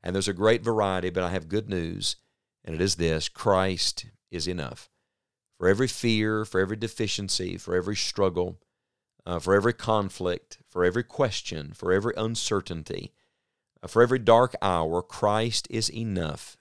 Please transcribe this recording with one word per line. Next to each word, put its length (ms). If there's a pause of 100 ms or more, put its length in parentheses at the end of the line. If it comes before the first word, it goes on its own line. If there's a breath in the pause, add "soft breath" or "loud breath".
and 140
there's 120
a 60
great 300
variety, 480
but 120
I 60
have 180
good 220
news, 460 (500)
and 80
it 80
is 140
this: 340
Christ 800 (240)
is 160
enough. 420 (680)
For 100
every 200
fear, 560
for 160
every 180
deficiency, 800
for 180
every 200
struggle, 640 (680)
uh, 120
for 160
every 200
conflict, 840 (100)
for 160
every 200
question, 680
for 180
every 260
uncertainty, 920 (720)
uh, 40
for 140
every 180
dark 440
hour, 400
Christ 680
is 220
enough 680